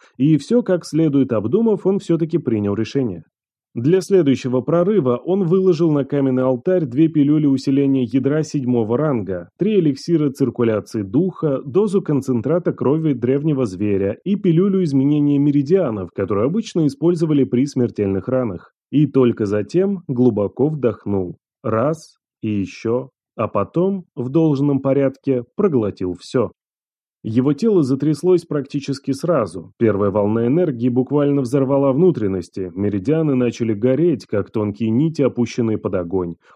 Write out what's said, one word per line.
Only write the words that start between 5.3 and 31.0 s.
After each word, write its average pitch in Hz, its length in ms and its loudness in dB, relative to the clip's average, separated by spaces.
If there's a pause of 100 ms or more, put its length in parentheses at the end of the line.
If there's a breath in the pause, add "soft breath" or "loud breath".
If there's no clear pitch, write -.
выложил 175 480 2
на 139 120 0
каменный 135 380 0
алтарь 147 420 0
две 139 240 2
пилюли 151 380 2
усиления 135 580 2
ядра 139 380 0
седьмого 123 560 -2
ранга, 98 500 -4 (100)
три 208 200 2
эликсира 151 500 0
циркуляции 117 720 -2
духа, 139 640 -2
дозу 190 380 0
концентрата 139 720 -2
крови 151 400 0
древнего 135 500 0
зверя 98 600 -2
и 196 120 -2
пилюлю 185 480 2
изменения 143 540 2
меридианов, 139 760 0
которую 104 340 -2
обычно 180 380 -2
использовали 156 580 0
при 123 200 2
смертельных 104 640 -2
ранах. 120 460 -4 (160)
И 143 160 4
только 123 400 2
затем 175 600 -2
глубоко 120 640 0
вдохнул. 104 720 -4 (240)
Раз, 131 560 -4 (240)
и 110 60 -6
еще, 117 600 -4 (280)
а 107 120 -4
потом, 180 560 -2 (100)
в 123 140 -6
должном 143 520 2
порядке, 135 640 0 (120)
проглотил 107 640 0
все. 113 300 -4 (760)
Его 123 280 0
тело 190 320 2
затряслось 151 600 0
практически 139 680 -6
сразу. 117 640 -2
Первая 101 320 2
волна 107 380 0
энергии 135 400 0
буквально 139 540 0